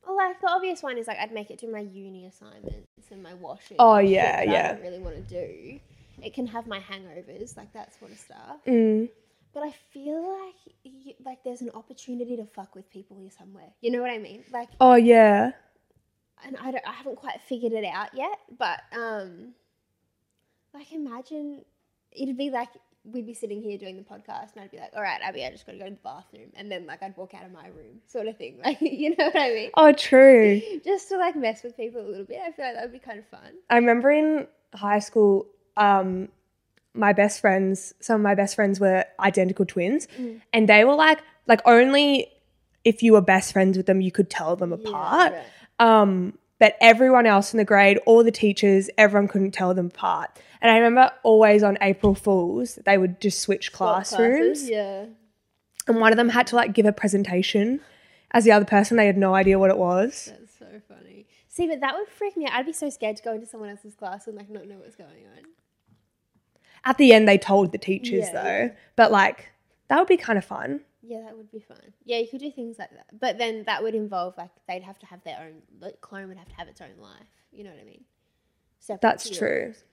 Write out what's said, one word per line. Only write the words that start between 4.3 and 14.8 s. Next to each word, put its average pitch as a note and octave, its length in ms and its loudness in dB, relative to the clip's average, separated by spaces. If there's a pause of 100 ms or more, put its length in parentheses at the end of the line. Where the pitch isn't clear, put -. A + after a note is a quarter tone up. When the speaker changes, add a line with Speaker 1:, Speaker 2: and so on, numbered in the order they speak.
Speaker 1:
that - 80 -2
Speaker 2:
yeah. E3 160 0
Speaker 1:
I - 60 -6
don't G#3 80 -18
really F3+ 180 -16
wanna E3 220 -16
do. F3 580 -18 (420)
It G#3+ 120 -20
can B3+ 120 -12
have A3+ 220 -16
my G3+ 100 -14
hangovers, F#3+ 760 -20
like, G#3 160 -20
that - 260 -20
sort G#3+ 140 -20
of G#3+ 60 -20
stuff. - 480 -20
Speaker 2:
Mm. A3+ 420 0 (460)
Speaker 1:
But D4 100 -14
I D4 80 -14 (200)
feel D4 300 -14
like F#4+ 320 -16 (300)
y-, C4+ 300 -20 (100)
like, C4 180 -20
there's B3 200 -14
an A#3+ 120 -14
opportunity A#3+ 640 -16
to A3+ 80 -14
fuck G3 320 -20
with F#3+ 140 -20
people G3 280 -20
here F#3+ 180 -20
somewhere. F#3+ 440 -20
You A#3 100 -4
know B3 120 -6
what B3 80 -8
I A#3 80 -12
mean? G#3 340 -20
Like, A#3+ 160 -12 (120)